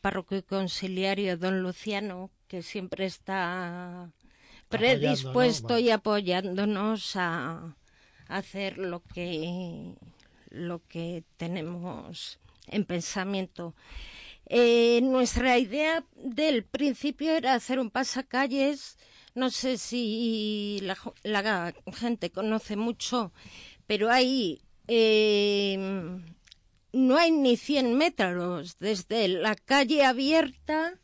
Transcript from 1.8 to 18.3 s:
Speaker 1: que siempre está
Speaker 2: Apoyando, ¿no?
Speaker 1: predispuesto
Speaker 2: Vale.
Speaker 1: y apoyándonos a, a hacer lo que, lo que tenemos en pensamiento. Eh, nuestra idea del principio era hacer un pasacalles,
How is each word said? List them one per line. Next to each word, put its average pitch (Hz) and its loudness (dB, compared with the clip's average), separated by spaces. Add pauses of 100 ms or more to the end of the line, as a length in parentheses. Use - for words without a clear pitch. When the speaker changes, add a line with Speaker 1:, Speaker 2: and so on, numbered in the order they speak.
Speaker 1:
que 180 -8
siempre 185 -6
está 180 -6
Speaker 2:
Apoyando, 175 -16
¿no? - -20
Speaker 1:
predispuesto 220 2
Speaker 2:
Vale. 233 2
Speaker 1:
y 240 4
apoyándonos 202 0
a, 165 -4 (520)
a 180 -8
hacer 196 -8
lo 175 -6
que, 175 -8 (560)
lo 170 -8
que 170 -8 (140)
tenemos 170 -10 (280)
en - -2
pensamiento. 180 -6 (720)
Eh, 240 6
nuestra 254 4
idea 302 0 (140)
del 262 0
principio 285 -2
era 262 2
hacer 247 0
un 233 -2
pasacalles, 269 -2 (380)